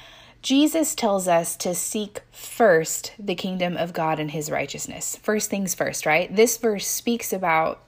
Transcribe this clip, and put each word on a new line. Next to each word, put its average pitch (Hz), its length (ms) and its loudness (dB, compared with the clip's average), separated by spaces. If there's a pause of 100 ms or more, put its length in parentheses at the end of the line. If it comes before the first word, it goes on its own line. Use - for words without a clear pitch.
(420)
Jesus 294 520 2
tells 196 320 0
us 170 300 2
to 180 180 -4
seek - 460 -6 (100)
first - 880 2
the 196 160 -4
kingdom 180 420 -4
of 170 160 -4
God 160 280 -2
and 151 100 -4
his 151 180 -6
righteousness. 147 720 -6
First 214 300 -2
things 190 240 -2
first, - 320 -4
right? 160 260 2
This 220 240 4
verse 208 300 -2
speaks - 460 -4
about, 165 560 2